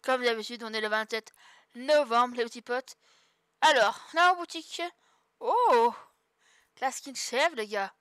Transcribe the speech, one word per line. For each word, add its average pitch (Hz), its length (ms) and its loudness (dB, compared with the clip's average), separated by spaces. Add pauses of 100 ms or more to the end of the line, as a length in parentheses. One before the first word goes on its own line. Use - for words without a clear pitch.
Comme 262 200 0
d'habitude, 233 400 -4
on 220 100 -12
est 220 80 -4
le 214 60 -4
vingt-sept 214 460 -4 (420)
novembre, 247 640 2
les 240 80 -2
petits 233 180 -10
potes. 247 340 -8 (640)
Alors, 262 380 4 (140)
on 311 60 -2
a 359 140 6
en 370 40 0
boutique. 330 460 -10 (580)
Oh, 247 520 4 (880)
la 247 120 -2
skin 269 220 -14
chef, 294 400 -2
les 220 120 -6
gars. 202 340 -6